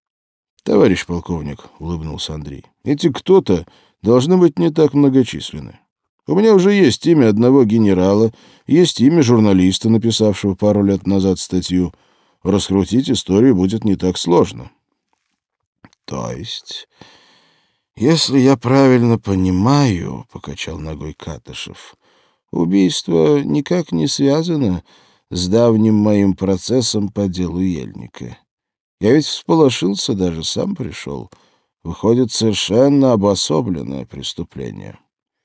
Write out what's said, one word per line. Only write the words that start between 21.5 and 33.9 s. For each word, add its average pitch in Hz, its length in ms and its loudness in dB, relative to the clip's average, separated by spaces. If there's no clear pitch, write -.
убийство 143 880 2
никак 151 480 -4
не 160 160 -2
связано 139 800 -2
с 90 200 -6
давним 110 480 2
моим 104 400 2
процессом 101 720 -2
по 101 180 -4
делу 87 320 -6
Ельника. 62 800 -8
Я 107 140 4
ведь 151 120 2
всполошился 160 880 0
даже, 85 300 -4
сам - 320 -6
пришел. 71 560 -12
Выходит, 117 480 -2
совершенно 127 800 2
обособленное 95 920 -2